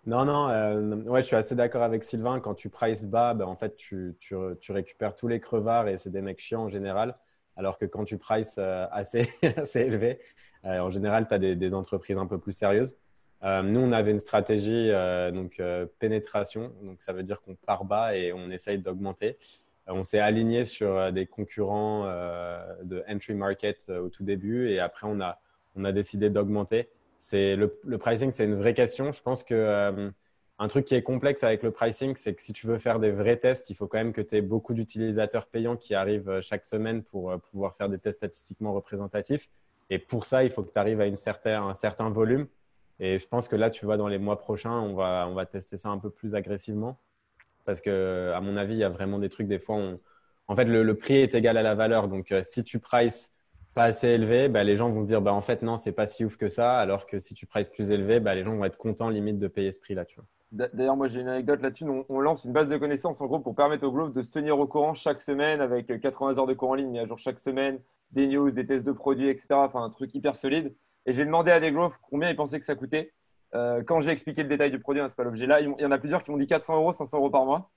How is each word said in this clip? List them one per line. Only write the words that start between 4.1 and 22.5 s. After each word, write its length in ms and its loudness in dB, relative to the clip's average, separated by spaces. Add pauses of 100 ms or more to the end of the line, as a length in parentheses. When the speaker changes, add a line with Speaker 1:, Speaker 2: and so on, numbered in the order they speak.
Speaker 1:
tu, 140 -14 (260)
tu 120 -14
récupères 420 -4
tous 140 -6
les 120 0
crevards 480 0
et 100 -2
c'est 120 -10
des 140 -6
mecs 160 -8
chiants 240 -6
en 60 -4
général. 460 -2 (400)
Alors 220 -4
que 80 -4
quand 180 -6
tu 140 -8
prices, 400 -2
euh, 340 -2
assez, 380 -2 (140)
<laughs> 140 2
assez 240 -2
élevé, 380 0 (460)
euh, 140 -2
en 100 -2
général, 380 0
t'as 100 2
des, 180 2
des 200 -2
entreprises 420 -4
un 80 -4
peu 140 -6
plus 120 -10
sérieuses. 460 2 (460)
Euh, 180 0
nous, 180 2
on 120 4
avait 180 4
une 80 4
stratégie, 720 2
euh, 400 2
donc, 300 -8
euh, 260 -4 (140)
pénétration. 720 -2 (100)
Donc, 220 -16
ça 100 -8
veut 80 -6
dire 220 -6
qu'on 100 -18
part 320 -4
bas 300 0
et 180 -2
on 160 -10
essaye 300 -4
d'augmenter. 580 -6 (500)
Euh, 60 -8
on 80 -2
s'est 180 2
aligné 440 4
sur, 340 -2
euh, 140 0
des 160 -2
concurrents, 800 -4
euh, 520 -6 (220)